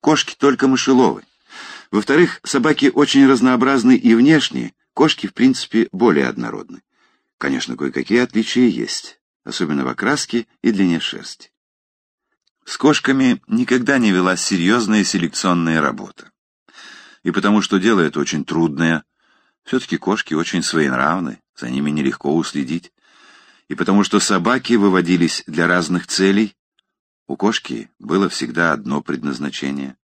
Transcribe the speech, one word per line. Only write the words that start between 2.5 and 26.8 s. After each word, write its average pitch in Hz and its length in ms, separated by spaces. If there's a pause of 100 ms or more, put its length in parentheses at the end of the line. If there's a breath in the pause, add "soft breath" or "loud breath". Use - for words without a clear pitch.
очень 139 360
разнообразны 127 680
и 113 220
внешне, 135 580 (200)
кошки, 151 340
в - 60
принципе, 123 580
более 92 340
однородны. 60 560 (560)
Конечно, 65 380
кое-какие 71 420
отличия 123 480
есть, - 540 (240)
особенно 73 400
в 64 40
окраске 117 600 (140)
и 113 100
длине 92 260
шерсти. - 540 (1120)
С - 120
кошками 135 720
никогда 123 500
не 110 140
велась 90 280
серьёзная 104 600
селекционная 85 800
работа. 65 500 (960 loud breath)
И 87 80
потому, 104 280
что 98 180
дело 98 220
это 76 200
очень 71 240
трудное, 82 600 (600)
всё-таки - 320
кошки - 380
очень 82 280
своенравны, 73 800 (160)
за 60 140
ними 71 200
нелегко 71 440
уследить. 80 580 (760 soft breath)
И - 60
потому, 98 300
что 104 160
собаки 117 540
выводились 90 720
для 85 200
разных 90 400
целей, 98 500 (680)